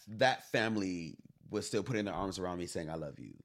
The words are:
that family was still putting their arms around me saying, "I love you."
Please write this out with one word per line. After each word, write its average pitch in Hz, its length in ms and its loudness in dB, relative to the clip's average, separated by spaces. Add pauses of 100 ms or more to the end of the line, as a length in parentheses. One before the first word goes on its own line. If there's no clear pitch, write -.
that 127 460 4
family 98 640 2 (340)
was 104 160 0
still 104 160 2
putting 107 220 0
their 95 100 -2
arms 92 240 -2
around 90 200 -2
me 87 80 -4
saying, 82 220 -4
"I 80 60 -4
love 76 240 -6
you." 60 160 -14 (100)